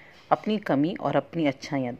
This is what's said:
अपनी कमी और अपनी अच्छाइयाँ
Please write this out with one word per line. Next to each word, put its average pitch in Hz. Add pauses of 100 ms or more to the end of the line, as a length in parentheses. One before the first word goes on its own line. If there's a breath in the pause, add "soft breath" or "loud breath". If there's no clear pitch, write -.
(320 loud breath)
अपनी 214
कमी 160
और 143
अपनी 151
अच्छाइयाँ 131